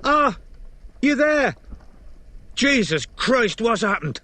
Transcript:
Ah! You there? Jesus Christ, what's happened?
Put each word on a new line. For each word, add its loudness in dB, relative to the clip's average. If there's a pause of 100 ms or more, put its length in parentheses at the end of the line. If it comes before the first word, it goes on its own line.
Ah! 2 (640)
You 2
there? 2 (1000)
Jesus 2
Christ, 0
what's 0
happened? -2